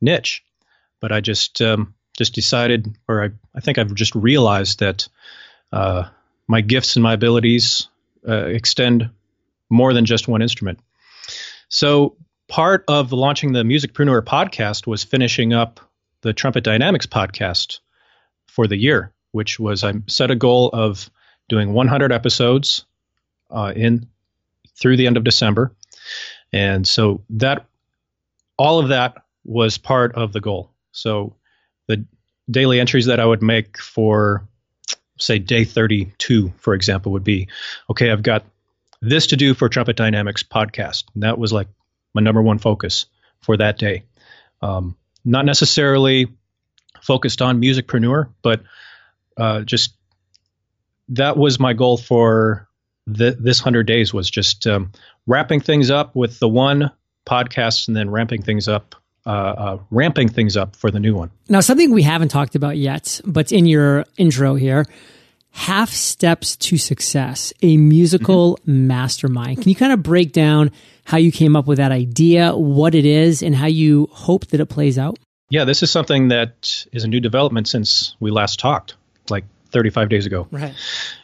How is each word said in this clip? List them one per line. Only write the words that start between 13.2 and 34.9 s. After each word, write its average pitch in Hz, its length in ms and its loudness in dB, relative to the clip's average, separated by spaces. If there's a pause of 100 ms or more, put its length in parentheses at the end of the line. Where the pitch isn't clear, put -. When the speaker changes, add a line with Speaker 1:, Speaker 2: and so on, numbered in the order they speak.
Speaker 1:
the 120 120 0
Musicpreneur 135 580 0
podcast 131 640 -4
was 110 160 -6
finishing 120 500 0
up 120 280 -2 (400)
the 110 120 -4
Trumpet 127 300 -2
Dynamics 123 440 0
podcast 95 720 -6 (640)
for 113 220 -2
the 101 80 -2
year, 104 360 0 (200)
which 110 260 -6
was, 104 240 -4
I 101 120 -2 (120)
set - 240 -2
a 131 60 0
goal 123 360 2
of 110 380 -4 (380)
doing 104 240 0
one 123 160 2
hundred 135 240 0
episodes, 123 720 0 (640)
uh, 101 240 -6
in 117 320 0 (720)
through 127 200 2
the 127 100 2
end 120 100 2
of 117 80 -2
December. 117 480 0 (800)
And 98 340 -2
so 104 440 0
that, 131 360 -2 (920)
all 156 220 2
of 143 100 0
that 123 280 -2 (280)
was 113 340 0
part 123 360 0
of 113 180 -6
the 107 80 -8
goal. 98 300 -8 (220)
So 107 440 -6 (500)
the 107 180 -6 (460)
daily 127 300 2
entries 123 260 0
that 120 140 2
I 113 40 2
would 113 180 2
make 110 360 -2
for, 104 680 -2 (720)